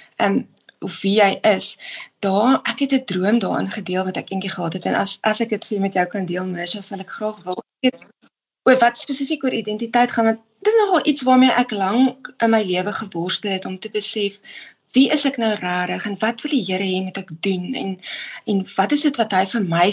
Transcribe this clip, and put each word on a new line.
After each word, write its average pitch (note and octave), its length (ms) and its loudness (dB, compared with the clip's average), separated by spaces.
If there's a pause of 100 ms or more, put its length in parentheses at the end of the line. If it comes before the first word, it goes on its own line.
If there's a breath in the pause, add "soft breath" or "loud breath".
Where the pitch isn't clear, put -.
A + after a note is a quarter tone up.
(160 loud breath)
ehm, G3 280 0 (400)
of F#3 180 -8
Wie G3 140 2
Jy G#3 260 4
Is. F#3+ 360 2 (420 loud breath)
Daar, G#3 440 4
ek - 160 -4
het C#4 140 0
'n C4+ 120 0
droom G3 340 0
daarin F#3+ 320 -2
gedeel F#3 320 -4
wat F#3+ 140 -4
ek - 120 -8
eendag F#3+ 240 -6
gehad E3+ 200 -4
het F#3 120 -8
en F#3+ 100 0
as, G3 260 -2
as G#3+ 180 0
ek A3+ 100 -2
dit G3+ 160 -4
vir, G3+ 140 -4
met F#3+ 140 0
jou F3+ 120 2
kan F#3 200 -4
deel, F3 200 -4
Mirsha, F3 360 -6
sal F#3+ 180 -10
ek F#3+ 100 -12
graag G#3 340 -8
wil. F3+ 140 -6 (240)
Ek B3+ 120 2
het - 80 -20 (640)
oor C4 160 6
wat A#3+ 180 4
spesifiek C#4+ 460 -4
oor C4 100 0
identiteit A#3 580 0
gaan, A3+ 140 2
want A3+ 140 2 (220)
dit G#4+ 120 2
is A4+ 60 6
nogal F#4+ 280 2
iets D4 160 0
waarmee B3+ 280 6
ek B3+ 200 2
lank A3 640 0
in A3+ 120 2
my A3 140 4
lewe F3+ 280 -2
geborstel F#3 600 -4
het F#3+ 140 -4
om F#3+ 140 -8
te G#3+ 100 -10
besef, G3+ 500 -4 (540 loud breath)
wie C4 200 8
is D4 120 0
ek C4 160 -2
nou A3 80 2 (120)
rarig F3+ 440 -4
en G3+ 160 -4
wat A#3 220 -2
wil D4+ 100 -4
die B3 140 2
Here F#3+ 180 -2
hê F#3 200 0
moet F#3 120 -8
ek F#3+ 140 -10 (140)
doen F#3 200 0 (140)
en, F#3+ 140 -4 (580 loud breath)
en G3 100 2 (140)
wat G3 200 2
is D4 120 0
dit C#4 140 0
wat - 120 0
hy F#3+ 160 4
vir A3 200 -2
my E3+ 240 4